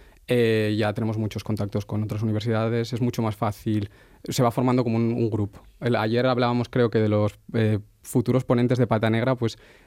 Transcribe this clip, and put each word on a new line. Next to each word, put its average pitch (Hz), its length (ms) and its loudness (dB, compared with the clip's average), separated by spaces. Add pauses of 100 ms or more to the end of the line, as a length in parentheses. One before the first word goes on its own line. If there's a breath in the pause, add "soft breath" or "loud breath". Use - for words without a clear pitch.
(280 soft breath)
eh, 113 500 2
ya 107 140 0
tenemos 110 260 -4
muchos 107 240 -4
contactos 104 440 -4
con 110 160 -4
otras 107 200 -6
universidades, 113 720 -2
es 117 80 -6
mucho 120 220 -2
más 107 120 -2
fácil, 104 560 -4 (340 soft breath)
se - 180 -2
va 120 100 4
formando 127 320 2
como 113 120 0
un, 117 180 2
un 117 160 0
grupo. 104 320 -4 (180)
El, 120 160 0
ayer 113 300 0
hablábamos, 120 420 0
creo 120 220 2
que, 117 80 0
de 107 100 4
los, 104 300 0 (160)
eh, 107 260 2 (240)
futuros 127 400 0
ponentes 123 340 2
de 123 80 4
Pata 110 240 2
Negra, 117 260 0
pues 120 220 -4 (280 soft breath)